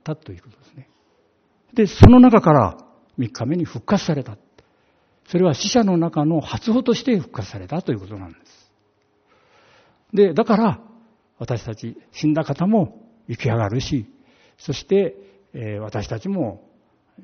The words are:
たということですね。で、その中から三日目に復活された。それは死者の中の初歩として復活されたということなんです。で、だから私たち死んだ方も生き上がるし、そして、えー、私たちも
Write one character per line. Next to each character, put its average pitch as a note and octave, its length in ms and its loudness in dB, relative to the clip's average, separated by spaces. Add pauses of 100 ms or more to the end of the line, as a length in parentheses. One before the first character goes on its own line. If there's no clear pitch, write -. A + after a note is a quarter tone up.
た D#3 120 -10
と - 160 -20
い F2 60 -18
う - 40 -20
こ - 80 -20
と - 80 -20
で - 80 -20
す - 100 -20
ね。 - 140 -20 (840)
で、 G#3+ 140 2
そ - 200 6
の B3 120 10
中 A3+ 220 8
か D#3+ 120 4
ら A2 240 2 (400)
三 A#2+ 140 -6
日 - 140 -10
目 D#3 120 -4
に E3 80 -4
復 - 200 -14
活 G3 200 -2
さ D#3+ 100 -2
れ C#3 80 -6
た。 G#2 140 -18 (920)
そ F3+ 100 -4
れ F#3 80 2
は D#3 80 2
死 - 160 -6
者 A#3 140 2
の F#3 140 2
中 D#3+ 280 0
の D#3+ 160 0
初 A3 320 -4
歩 B3+ 100 0
と B3 100 0
し - 100 -8
て A3+ 160 0
復 - 120 -12
活 F#2+ 180 -12
さ G2+ 100 -14
れ F#2 80 -16
た D#3 140 -8
と - 100 -6
い A#2+ 40 -2
う G2+ 40 -8
こ F#2+ 80 -18
と G#2 100 -16
な F#2+ 100 -16
ん E2 40 -20
で - 140 -20
す。 - 260 -20 (1400)
で、 G3 200 2
だ G#3 100 0
か A3+ 140 0
ら A3 240 0 (560)
私 A#2+ 260 -8
た A2 120 -12
ち A2+ 220 -16 (140)
死 - 160 -4
ん D#3 60 2
だ D#3 100 -2
方 D3+ 220 -6
も G#3 420 -2 (200)
生 A#2 100 -10
き - 100 -6
上 A2+ 80 -2
が A2 140 -2
る A#2+ 100 -4
し、 B2 280 -6 (500)
そ - 160 -10
し - 120 -14
て、 G3 300 0 (380)
え G#2+ 240 -10
ー、 - 20 -8
私 G#2+ 280 -10
た A#2 120 -8
ち F#3+ 100 -10
も C3+ 380 -8 (560)